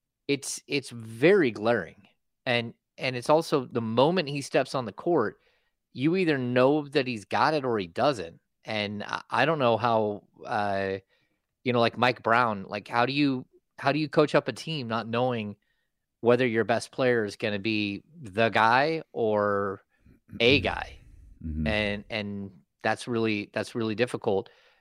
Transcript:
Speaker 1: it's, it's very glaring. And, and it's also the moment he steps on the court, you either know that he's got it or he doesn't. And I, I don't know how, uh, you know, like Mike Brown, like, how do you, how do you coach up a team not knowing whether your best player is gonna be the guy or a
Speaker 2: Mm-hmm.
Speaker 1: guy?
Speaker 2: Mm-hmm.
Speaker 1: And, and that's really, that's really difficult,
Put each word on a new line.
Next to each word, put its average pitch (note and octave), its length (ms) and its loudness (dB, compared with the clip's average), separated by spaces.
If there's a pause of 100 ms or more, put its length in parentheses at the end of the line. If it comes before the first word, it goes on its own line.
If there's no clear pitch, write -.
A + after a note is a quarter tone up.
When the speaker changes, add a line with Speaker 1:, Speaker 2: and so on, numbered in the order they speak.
(280)
Speaker 1:
it's, - 400 -4
it's C#3+ 220 -4
very A#2+ 640 4
glaring. G2+ 520 -2 (420)
And, A#2+ 280 -2 (240)
and C3 180 -4
it's A#2+ 140 -4
also D3+ 360 2
the - 160 -4
moment C3+ 460 2
he C#3+ 140 -6
steps C3+ 340 -2
on B2+ 100 -4
the G#2 60 -8
court, C#3 460 0 (560)
you D#3 240 0
either D#3+ 200 2
know C3 520 2
that C3 180 0
he's A2+ 180 -8
got A#2+ 280 0
it D3 100 -2
or A#2 160 0
he F#2 80 -4
doesn't. G#2+ 520 -2 (240)
And G#2 400 -6
I, - 180 -8 (100)
I A#2+ 140 2
don't D#3+ 120 2
know A#2+ 180 4
how, A2 460 0 (240)
uh, G2 520 -2 (680)
you B2 100 0
know, A#2+ 60 2
like A#2 180 2
Mike B2 240 2
Brown, A2+ 460 2
like, G#2 200 -10
how A#2+ 200 0
do C3 60 -6
you, C#3 300 0 (360)
how C#3 120 0
do C#3+ 60 -2
you D#3 100 -2
coach D3+ 280 2
up D3 120 2
a - 60 -6
team C#3+ 340 -8
not A2+ 200 -4
knowing A#2 480 -2 (640)
whether A#2+ 260 4
your A2+ 180 0
best A2 280 -2
player B2 340 2
is G2+ 100 -6
gonna G#2 220 -2
be G2+ 460 -2 (180)
the A2+ 280 0
guy B2 520 2 (120)
or G#2 680 0 (580)
a B2+ 200 4
Speaker 2:
Mm-hmm. - 40 -2
Speaker 1:
guy? F2 360 -6 (440)
Speaker 2:
Mm-hmm. D#2 220 -6
Speaker 1:
And, G#2 460 0
and G2+ 400 -8 (320)
that's A2 240 -2
really, A2 440 -2
that's - 220 -6
really A2 220 -4
difficult, G#2+ 540 -2 (320)